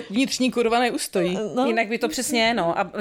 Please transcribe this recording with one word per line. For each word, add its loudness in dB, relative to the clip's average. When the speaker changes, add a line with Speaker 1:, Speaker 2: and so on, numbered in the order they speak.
Speaker 1:
vnitřní 0
kurva 2
neustojí. 0
Speaker 2:
No. 0
Speaker 3:
Jinak 0
by -4
to -2
přesně, 0
no. 0
A, 0